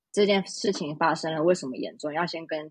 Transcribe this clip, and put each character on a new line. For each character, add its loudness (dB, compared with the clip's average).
这 4
件 4
事 -4
情 -2
发 2
生 -4
了， 0
为 6
什 -6
么 -8
严 -6
重， -6
要 0
先 -8
跟 -6